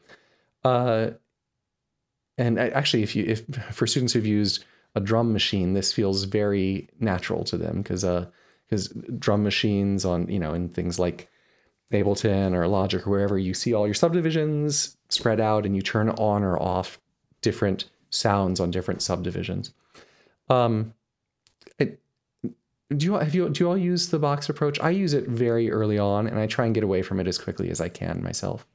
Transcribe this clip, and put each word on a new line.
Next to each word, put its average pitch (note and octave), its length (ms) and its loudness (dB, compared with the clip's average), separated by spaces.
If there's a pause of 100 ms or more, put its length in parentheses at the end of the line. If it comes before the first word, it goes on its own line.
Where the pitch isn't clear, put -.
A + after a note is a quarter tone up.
(640)
Uh, B2 460 2 (1300)
and A#2 220 2
I, A#2+ 80 2
actually, C#3 340 0
if - 140 -4
you, G#2+ 100 0
if A2 160 -2 (300)
for - 140 0
students B2 260 0
who've A2 140 0
used G#2 380 0 (300)
a G#2+ 60 -2
drum A2+ 320 2
machine, F#2+ 420 0
this G2 180 0
feels G2+ 320 0
very G2+ 640 0 (120)
natural F#2 440 -2
to - 120 -4
them E2 260 -4
'cause, F#2 220 -4
uh, F2 220 0 (440)
'cause G2+ 180 -2 (300)
drum G#2 240 2
machines G2+ 640 2
on, F2 240 0
you G2 100 -2
know, D#2+ 160 -2
in F2 140 -4
things F2 300 -4
like F2 300 -2 (640)
Ableton G2 640 2
or F2 120 2
Logic G2 400 0
or G2 40 0
wherever, G2 280 2
you F#2 160 -2
see - 180 -2
all G#2+ 140 2
your G#2+ 80 0
subdivisions D#3 1000 0 (120)
spread A2 320 2
out G#2+ 260 2
and G2 100 0
you F#2+ 60 0
turn A2 280 2
on G#2 320 2
or F#2 180 2
off F#2 400 -2 (420)
different G2 460 0 (220)
sounds G2 500 2
on F2 100 0
different F2+ 320 -4
subdivisions. F2+ 720 -4 (760)
Um, A2+ 460 2 (840)
it, - 220 -2 (960)
do D3 100 0
you, G3+ 80 2
have D3+ 200 0
you, F3 140 2
do D#3 160 0
you E3+ 40 4
all F3 100 2
use F3 320 0
the D#3+ 80 2
box C#3+ 300 0
approach? D3 320 -2
I D#3+ 100 2
use F#3 240 2
it C3+ 140 0
very A#2 420 2
early G#2+ 280 2
on, G2+ 280 2
and G#2+ 120 -2
I G#2+ 80 0
try A#2+ 200 0
and A2+ 80 2
get G#2+ 100 2
away F#2+ 180 2
from F#2+ 180 -4
it F2 60 -2
as F#2 120 0
quickly F#2+ 320 -4
as E2+ 100 -4
I E2+ 80 -2
can F2 340 -6
myself. F#2 520 -6